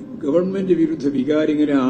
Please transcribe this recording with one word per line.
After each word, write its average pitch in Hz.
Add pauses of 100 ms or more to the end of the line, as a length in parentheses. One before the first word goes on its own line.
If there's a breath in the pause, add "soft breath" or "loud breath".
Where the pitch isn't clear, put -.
(240)
ഗവൺമെന്റ് 185
വിരുദ്ധ 156 (100)
വികാരം 151
ഇങ്ങനെ 147 (140)